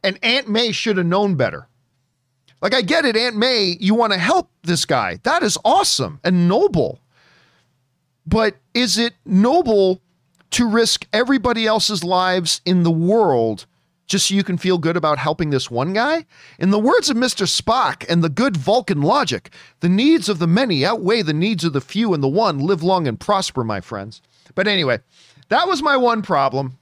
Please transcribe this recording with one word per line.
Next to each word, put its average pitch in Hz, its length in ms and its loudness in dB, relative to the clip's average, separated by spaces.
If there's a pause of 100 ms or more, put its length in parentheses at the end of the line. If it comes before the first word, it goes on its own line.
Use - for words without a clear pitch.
And 196 180 -4
Aunt 240 280 -2
May 220 240 0
should 208 240 -2
have 180 80 0
known 190 300 0
better. 90 340 -4 (920)
Like, 202 120 -2
I 262 80 0
get 302 240 0
it, 226 120 2
Aunt 240 180 -2
May, 208 440 0
you 196 140 2
wanna 220 240 2
help 269 320 0 (140)
this 170 220 -2
guy. 107 380 -2
That 330 200 0
is 226 200 -2
awesome 220 600 0
and 175 240 2
noble. 202 520 2 (1300)
But 208 300 0 (180)
is 233 240 0
it 233 160 0 (100)
noble 214 800 2 (500)
to 240 160 0
risk 220 460 0
everybody 233 540 0
else's 214 360 -2
lives 185 600 0
in 180 160 2
the 165 80 2
world 160 800 0 (400)
just - 200 -2
so 196 80 -2
you 196 80 2
can 180 140 -4
feel 180 200 0
good 165 180 -2
about 156 220 0
helping 151 320 -4
this 135 200 -2
one 127 220 -4
guy? 285 340 -2 (320)
In 190 140 2
the 208 80 2
words 302 300 2
of 233 80 0
Mister 233 280 -2
Spock 226 640 -2
and 170 140 2
the 165 60 0
good 202 260 0
Vulcan 175 460 0
logic, 185 500 -2 (300)
"The 175 80 0
needs 240 400 2
of 185 100 -2
the 170 80 0
many 175 380 2
outweigh 220 380 0
the 156 100 -2
needs 170 320 -2
of 160 80 -2
the 135 80 -2
few, 214 320 -2
and 147 100 -2
the 135 40 0
one 165 320 0
live 160 220 -2
long 175 260 0
and 113 120 -6
prosper, 190 440 -2
my 104 180 -6
friends." 104 400 -14 (340)
But 190 120 -2
anyway, 151 320 0 (500)
that 311 180 0
was 311 160 -2
my 285 140 2
one 233 240 0
problem. 135 600 -2